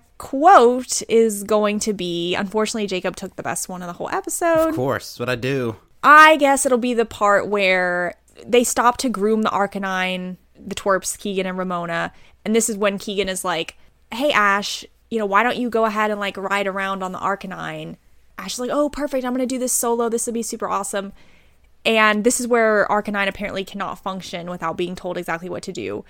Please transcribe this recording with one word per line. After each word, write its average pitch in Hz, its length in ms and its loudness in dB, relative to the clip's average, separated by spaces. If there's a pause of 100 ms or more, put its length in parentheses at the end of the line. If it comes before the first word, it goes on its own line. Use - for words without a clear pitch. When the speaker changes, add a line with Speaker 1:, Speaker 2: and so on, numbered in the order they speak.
(180)
Speaker 1:
quote 269 880 6
is 220 360 2
going 208 360 0
to 214 140 -2
be, 175 420 -4
unfortunately, 214 520 -2
Jacob 185 280 -4
took - 220 -12
the - 60 -12
best - 260 -6
one 180 120 -10
of 175 60 -12
the 175 60 -10
whole - 160 -8
episode. 330 600 0
Speaker 2:
Of 311 60 -4
course, - 440 -2
what 120 100 -4
I 127 60 0
do. 123 420 -2 (260)
Speaker 1:
I 311 340 10
guess 277 280 2
it'll 254 120 2
be 247 160 0
the 226 120 2
part 202 420 2
where 185 680 0 (300)
they 226 200 4
stop 240 320 2
to 262 120 -2
groom 214 340 2
the 208 60 0
Arcanine, 185 840 -4 (240)
the - 160 -10
twerps, 190 420 0
Keegan 190 280 -4
and 185 120 -6
Ramona. 175 540 -4 (320)
And 214 120 -2
this 226 140 2
is 214 80 -4
when 202 200 0
Keegan 196 320 -4
is 190 160 -6
like, 170 320 -4 (360)
"Hey, 262 180 0
Ash, 202 520 2 (260)
you 226 100 -4
know, 214 60 -2
why 196 180 2
don't 240 140 0
you 240 120 -2
go 226 160 2
ahead 214 260 0
and, 208 80 -4
like, 196 180 -4
ride 196 300 -2
around 196 360 -4
on 185 100 -6
the 180 60 -10
Arcanine?" 170 760 -6 (420)
Ash 190 160 -10
is - 60 -8
like, 247 140 -4
"Oh, 294 160 2
perfect. 277 360 -4
I'm 247 80 -2
gonna 262 120 0
do 254 140 -2
this 247 140 -2
solo. 233 360 0
This 226 160 -2
will 233 80 -6
be 233 80 -2
super 214 280 -8
awesome." 196 420 -4 (760)
And 214 380 4
this 247 160 2
is 247 80 -4
where 220 420 4
Arcanine 202 380 0
apparently 196 380 -6
cannot 190 380 -8
function 180 480 -8
without 170 260 -6
being 180 180 -4
told 170 220 -8
exactly 175 320 -6
what 185 140 -8
to 196 80 -10
do. 104 380 -8